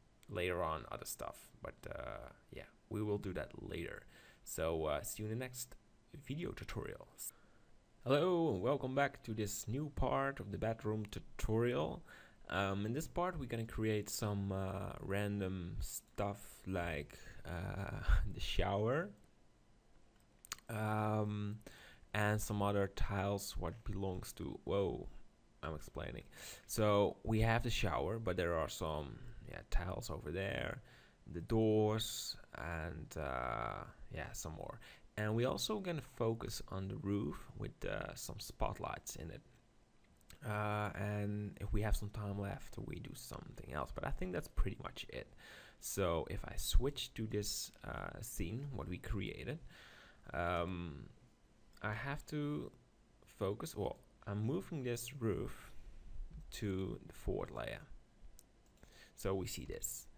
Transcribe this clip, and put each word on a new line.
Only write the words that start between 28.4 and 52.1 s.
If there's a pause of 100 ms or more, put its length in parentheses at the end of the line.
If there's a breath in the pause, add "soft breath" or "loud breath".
are
some, (300)
yeah, (100)
tiles
over
there, (440 loud breath)
the
doors, (180)
and,
uh, (260)
yeah,
some
more. (360 loud breath)
And
we
also
gonna
focus
on
the
roof
with,
uh,
some
spotlights
in
it. (1000)
Uh,
and
if
we
have
some
time
left,
we
do
something
else.
But
I
think
that's
pretty
much
it. (460 loud breath)
So
if
I
switch
to
this, (140)
uh,
scene,
what
we
created, (720 loud breath)
um, (720)
I
have